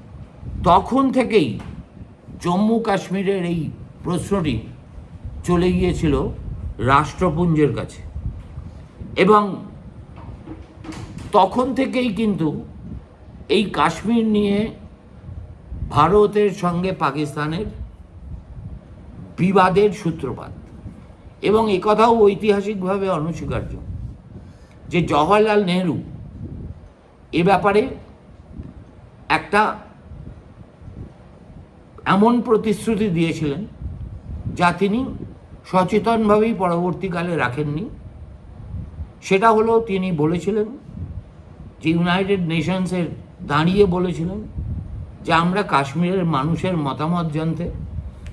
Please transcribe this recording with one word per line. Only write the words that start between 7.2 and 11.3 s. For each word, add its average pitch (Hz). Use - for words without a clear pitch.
কাছে। -
এবং 196